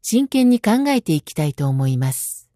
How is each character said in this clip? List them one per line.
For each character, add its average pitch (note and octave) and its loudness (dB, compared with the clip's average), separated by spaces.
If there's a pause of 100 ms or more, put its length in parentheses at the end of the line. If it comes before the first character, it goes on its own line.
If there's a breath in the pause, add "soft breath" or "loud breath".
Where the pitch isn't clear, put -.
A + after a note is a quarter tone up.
真 C4 0
剣 B3+ 4
に A#3+ 2
考 B3+ 2
え C4+ 0
て D#3+ 0
い D3 -2
き - -18
た D3+ -2
い D3 -2
と C#3+ -4
思 C3+ 0
い C3 0
ま C3 -2
す。 - -12